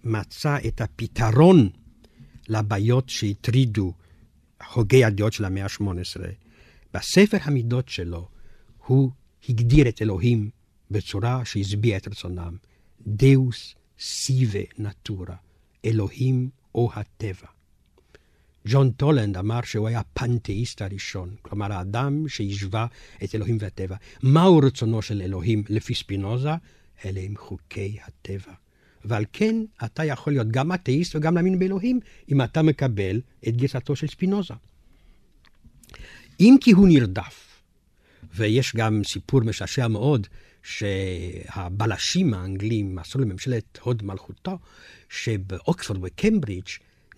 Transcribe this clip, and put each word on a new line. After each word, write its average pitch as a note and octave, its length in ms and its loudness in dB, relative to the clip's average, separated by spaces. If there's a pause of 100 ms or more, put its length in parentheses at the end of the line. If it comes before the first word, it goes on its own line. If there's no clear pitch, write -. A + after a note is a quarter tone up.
מצא A#2 540 -4 (100)
את A#2+ 140 -6
הפתרון A#2 880 4 (800)
לבעיות A2 600 0
שהטרידו G#2+ 840 0 (800)
הוגי B2 320 6
הדעות G#2 280 0
של G2+ 120 -4
המאה F#2+ 200 -4
השמונה G2 360 -4
עשרה. F2+ 280 -10 (640)
בספר G#3 480 4
המידות B2 480 -2
שלו F2 380 -8 (580)
הוא C3 260 4 (380)
הגדיר A#2+ 400 4
את - 120 -6
אלוהים G#2+ 480 0 (420)
בצורה A#2 540 -4
שהשביעה G#2 520 -2
את - 100 -10
רצונם. F2+ 480 -10 (520)
דאוס C3 680 2 (240)
סיבה B2 600 -2 (180)
נטורה, G2 580 -10 (500)
אלוהים B2 640 0 (260)
או A#2 180 0
הטבע. - 540 -10 (1200)
ג'ון C3 240 4
טולנד A2+ 460 0
אמר A2 260 -4
שהוא G#2+ 240 -4
היה A#2 120 -4
הפנתאיסט A#2 800 -4
הראשון, G2 600 -10
כלומר G#2 320 -6
האדם B2+ 540 -4
שהשווה G2+ 600 -4 (360)
את G#2 120 -6
אלוהים G#2+ 240 -2
והטבע. F#2+ 360 -8 (280)
מהו E3 340 8
רצונו A#2 440 2
של G#2 200 -6
אלוהים G2 480 -2
לפי G#2 260 -2
ספינוזה? G#2+ 540 -4 (560)
אלה F#2+ 160 -6
הם G2 160 -10
חוקי G2+ 600 -12 (100)
הטבע. - 460 -14 (520)
ועל G#2+ 280 -2
כן A3 220 0 (300)
אתה - 180 -6
יכול D3 300 -4
להיות A#2+ 140 0
גם C3 260 -2
אתאיסט E3+ 420 -2
וגם D#3+ 200 0
להאמין F#3 240 2
באלוהים, G3 400 0 (320)
אם C#3 100 4
אתה C#3+ 200 0
מקבל A#2 600 0 (260)
את A#2 100 0
גרסתו C3 380 -2
של D#3 120 -4
ספינוזה. F#3+ 460 -2 (1900)
אם A#3 220 10
כי - 100 8
הוא F#3+ 160 10
נרדף, G#2+ 760 2 (760)
ויש A2 400 0
גם A2 280 0
סיפור - 380 0
משעשע A2+ 460 -2
מאוד, A2+ 400 0 (360)
שהבלשים F#2+ 1700 -4
האנגלים F#2+ 640 -4
מסרו F2+ 260 -6
לממשלת A2 600 -6
הוד A#2+ 220 -4
מלכותו, G2 540 -10 (520)
שבאוקספורד G2 920 -6
ובקמברידג' G#2+ 680 -2 (500)